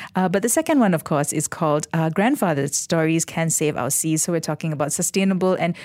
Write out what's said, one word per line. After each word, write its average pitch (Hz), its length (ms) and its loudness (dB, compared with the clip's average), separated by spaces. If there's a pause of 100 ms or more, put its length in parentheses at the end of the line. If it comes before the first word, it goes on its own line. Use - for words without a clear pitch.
(160)
Uh, 185 120 2
but 190 140 2
the 233 60 0
second 320 320 2
one, 202 120 4
of 156 120 0
course, 147 280 0
is 151 140 -2
called, 151 460 0
uh, 165 180 0
Grandfather 185 560 2
Stories 160 580 0
Can 165 240 -2
Save 151 280 0
Our 127 140 -2
Seas. 160 340 0
So 180 80 -2
we're 165 80 0
talking 160 320 -4
about 147 200 -2
sustainable 190 600 0
and 170 300 -2